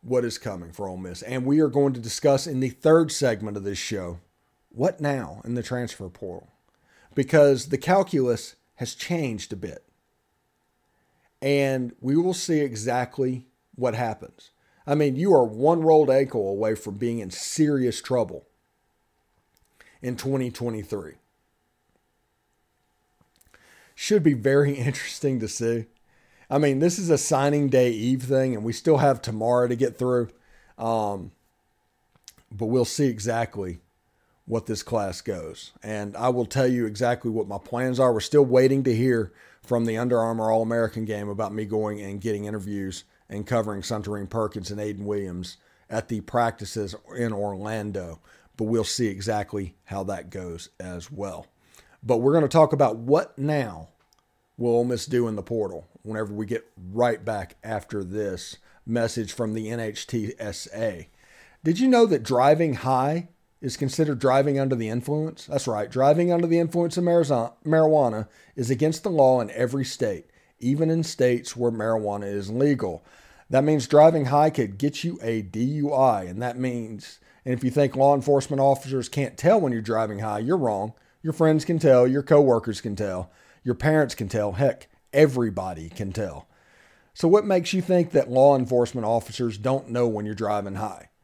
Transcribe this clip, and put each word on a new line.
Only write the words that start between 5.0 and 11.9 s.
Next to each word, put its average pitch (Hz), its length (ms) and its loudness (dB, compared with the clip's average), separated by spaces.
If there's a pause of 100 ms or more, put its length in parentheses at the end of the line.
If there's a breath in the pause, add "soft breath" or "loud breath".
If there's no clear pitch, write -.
now 123 420 -6
in 117 120 -6
the 120 80 -4
transfer 123 440 -8
portal? 90 420 -14 (640 soft breath)
Because 143 540 4
the 139 80 -2
calculus 147 760 0 (200)
has - 180 -10
changed 135 580 -6
a 101 60 -10
bit. - 260 -14 (1600)
And 135 580 0